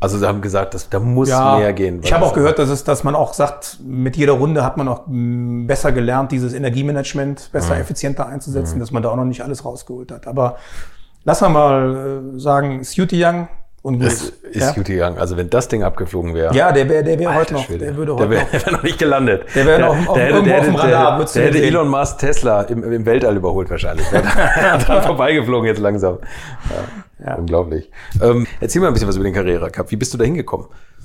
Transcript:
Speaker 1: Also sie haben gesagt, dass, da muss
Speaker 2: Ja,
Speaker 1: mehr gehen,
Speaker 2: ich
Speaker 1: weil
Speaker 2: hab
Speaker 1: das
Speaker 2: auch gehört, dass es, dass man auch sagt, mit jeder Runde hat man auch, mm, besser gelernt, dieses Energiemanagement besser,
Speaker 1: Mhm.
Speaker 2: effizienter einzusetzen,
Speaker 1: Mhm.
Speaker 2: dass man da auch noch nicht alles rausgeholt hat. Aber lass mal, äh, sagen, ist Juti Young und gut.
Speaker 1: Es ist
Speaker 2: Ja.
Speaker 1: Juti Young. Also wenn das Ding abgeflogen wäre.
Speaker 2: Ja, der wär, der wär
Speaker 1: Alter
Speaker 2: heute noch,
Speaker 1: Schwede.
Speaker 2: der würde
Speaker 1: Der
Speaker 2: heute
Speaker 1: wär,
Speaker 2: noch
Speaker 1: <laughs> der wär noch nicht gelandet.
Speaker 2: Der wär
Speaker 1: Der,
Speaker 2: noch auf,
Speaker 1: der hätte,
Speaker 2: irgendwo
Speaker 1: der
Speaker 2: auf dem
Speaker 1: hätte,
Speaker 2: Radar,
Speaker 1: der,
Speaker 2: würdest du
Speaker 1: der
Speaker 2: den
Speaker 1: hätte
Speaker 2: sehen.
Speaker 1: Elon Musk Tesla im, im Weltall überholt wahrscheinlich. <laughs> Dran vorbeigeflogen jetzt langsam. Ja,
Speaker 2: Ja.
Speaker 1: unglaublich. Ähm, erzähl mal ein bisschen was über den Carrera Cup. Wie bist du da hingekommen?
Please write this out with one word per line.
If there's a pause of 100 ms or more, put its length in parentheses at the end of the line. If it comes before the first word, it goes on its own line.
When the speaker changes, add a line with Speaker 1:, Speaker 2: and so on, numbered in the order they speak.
Speaker 1:
Also
sie
haben
gesagt,
dass,
da
muss
Speaker 2:
Ja,
Speaker 1:
mehr
gehen,
Speaker 2:
ich
Speaker 1:
weil
Speaker 2:
hab
Speaker 1:
das
Speaker 2:
auch
gehört,
dass
es,
dass
man
auch
sagt,
mit
jeder
Runde
hat
man
auch,
mm,
besser
gelernt,
dieses
Energiemanagement
besser,
Speaker 1:
Mhm.
Speaker 2:
effizienter
einzusetzen,
Speaker 1:
Mhm.
Speaker 2:
dass
man
da
auch
noch
nicht
alles
rausgeholt
hat.
Aber (640)
lass
mal,
äh,
sagen,
ist
Juti
Young (360)
und
gut.
Speaker 1:
Es (300)
ist
Speaker 2:
Ja.
Speaker 1:
Juti
Young.
Also
wenn
das
Ding
abgeflogen
wäre.
Speaker 2:
Ja,
der
wär,
der
wär
Speaker 1:
Alter
Speaker 2:
heute
noch,
Speaker 1:
Schwede.
Speaker 2:
der
würde
Speaker 1:
Der
Speaker 2:
heute
Speaker 1:
wär,
Speaker 2:
noch
Speaker 1:
<laughs>
der
wär
noch
nicht
gelandet. (100)
Speaker 2:
Der
wär
Speaker 1:
Der,
Speaker 2:
noch
auf,
Speaker 1:
der
hätte,
Speaker 2:
irgendwo
Speaker 1:
der
Speaker 2:
auf
dem
Speaker 1:
hätte,
Speaker 2:
Radar,
Speaker 1:
der,
Speaker 2:
würdest
du
Speaker 1:
der
Speaker 2:
den
Speaker 1:
hätte
Speaker 2:
sehen.
Speaker 1:
Elon
Musk
Tesla
im,
im
Weltall
überholt
wahrscheinlich.
<laughs>
Dran
vorbeigeflogen
jetzt
langsam. (1000)
Ja,
Speaker 2:
Ja.
Speaker 1:
unglaublich. (320)
Ähm, (140)
erzähl
mal
ein
bisschen
was
über
den
Carrera
Cup.
Wie
bist
du
da
hingekommen? (380)